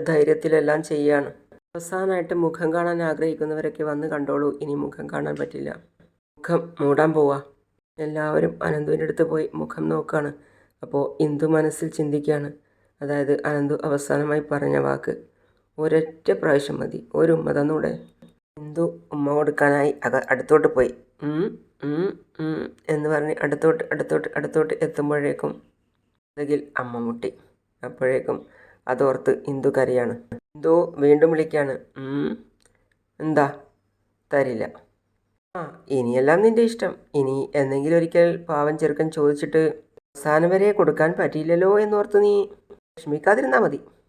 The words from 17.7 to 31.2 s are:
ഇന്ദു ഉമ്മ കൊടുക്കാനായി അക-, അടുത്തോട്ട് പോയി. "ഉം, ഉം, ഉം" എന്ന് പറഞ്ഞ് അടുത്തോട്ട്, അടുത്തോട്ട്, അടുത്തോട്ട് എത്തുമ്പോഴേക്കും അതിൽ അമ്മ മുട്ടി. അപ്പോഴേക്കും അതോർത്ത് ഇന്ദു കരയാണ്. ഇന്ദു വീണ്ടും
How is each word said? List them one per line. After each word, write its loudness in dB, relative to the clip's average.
ഇന്ദു -4
ഉമ്മ -2
കൊടുക്കാനായി 2
അക-, 0
അടുത്തോട്ട് 4
പോയി. 2
"ഉം, -2
ഉം, -4
ഉം" -4
എന്ന് 0
പറഞ്ഞ് 0
അടുത്തോട്ട്, 2
അടുത്തോട്ട്, -2
അടുത്തോട്ട് -2
എത്തുമ്പോഴേക്കും -2
അതിൽ -2
അമ്മ -6
മുട്ടി. -6
അപ്പോഴേക്കും -2
അതോർത്ത് 0
ഇന്ദു -2
കരയാണ്. 0
ഇന്ദു 0
വീണ്ടും 6